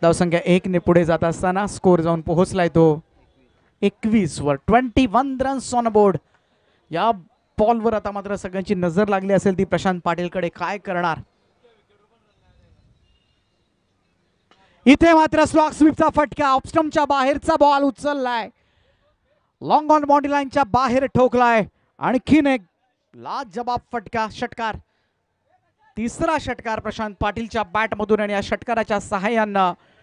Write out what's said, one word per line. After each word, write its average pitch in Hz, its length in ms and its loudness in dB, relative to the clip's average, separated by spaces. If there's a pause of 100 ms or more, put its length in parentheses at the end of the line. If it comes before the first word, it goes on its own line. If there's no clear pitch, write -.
धावसंख्या 170 420 2
एक 180 240 2
ने 180 100 0
पुढे 175 260 4
जात 160 200 0
असताना 185 420 -2
स्कोअर 180 340 2
जाऊन 165 200 -2
पोहोचलाय 175 480 0
तो 160 340 4 (800)
एकवीस 202 580 0
वर. 143 140 0
ट्वेंटी 247 520 0
वन 262 300 -2
runs 262 420 -4
on 233 80 0
board. 208 300 4 (760)
या 190 220 0 (460)
बॉलवर 220 340 2
आता 208 180 -6
मात्र 202 260 -8
सगळ्यांची 190 380 -6
नजर 180 340 0
लागली 196 240 0
असेल 185 260 2
ती 190 60 2
प्रशांत 180 400 -2
पाटीलकडे, 175 440 -4
काय 185 300 -8
करणार? 175 400 -4 (3750)
इथे 320 260 6
मात्र 311 320 4
स्लॉग 311 260 0
स्वीपचा 311 440 2
फटका, 294 340 -2
ऑफ 269 200 0
स्टंपच्या 311 360 0
बाहेरचा 285 520 0
बॉल 285 260 4
उचललाय, 262 680 -4 (1120)
लॉंग 269 280 0
ऑन 302 140 4
बाउंड्री 285 280 2
लाईनच्या 277 320 -2
बाहेर 247 400 0
ठोकलाय. 240 600 2 (340)
आणखीन 262 480 2
एक 262 140 0 (540)
लाजवाब 226 640 -8 (140)
फटका, 220 400 -6
षटकार, 226 440 -8 (1200)
तिसरा 311 440 -4
षटकार 220 400 -8
प्रशांत 214 400 -8
पाटीलच्या 214 420 -4
बॅटमधून 208 580 -2
आणि 208 120 -4
या 202 80 -2
षटकाराच्या 220 600 -4
सहाय्यानं 202 720 0 (300)